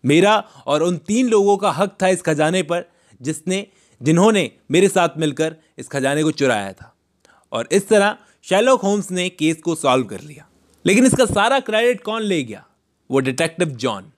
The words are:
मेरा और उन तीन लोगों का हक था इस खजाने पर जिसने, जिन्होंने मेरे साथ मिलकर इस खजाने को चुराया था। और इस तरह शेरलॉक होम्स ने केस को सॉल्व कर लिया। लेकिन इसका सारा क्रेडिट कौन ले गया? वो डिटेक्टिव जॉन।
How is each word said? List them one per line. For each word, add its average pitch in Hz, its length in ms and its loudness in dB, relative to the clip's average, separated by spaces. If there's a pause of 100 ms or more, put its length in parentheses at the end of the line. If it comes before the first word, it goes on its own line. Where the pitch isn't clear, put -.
मेरा 180 340 4 (280)
और 151 160 0
उन 175 140 0
तीन 240 320 -2
लोगों 202 280 2
का 190 140 -2
हक 196 320 -4
था 185 60 2
इस 185 140 0
खजाने 160 400 0
पर 170 220 -6 (380)
जिसने, 185 440 -6 (360)
जिन्होंने 175 480 2 (200)
मेरे 185 180 4
साथ 180 280 2
मिलकर 156 400 -4 (220)
इस 127 100 -16
खजाने 143 340 -2
को 156 80 2
चुराया 110 420 -2
था। - 240 -20 (560)
और 117 200 -6
इस 196 160 0
तरह 208 280 2 (260)
शेरलॉक 233 380 2
होम्स 196 300 -2
ने 180 180 -4
केस 160 280 -2
को 160 180 -4
सॉल्व 131 300 0
कर 98 160 -12
लिया। - 280 -20 (380)
लेकिन 220 200 4
इसका 254 200 4
सारा 240 340 2
क्रेडिट 240 420 -2
कौन 220 200 -6
ले 185 200 -2
गया? 110 240 -14 (440)
वो 135 100 2
डिटेक्टिव 160 480 -2
जॉन। 113 500 -6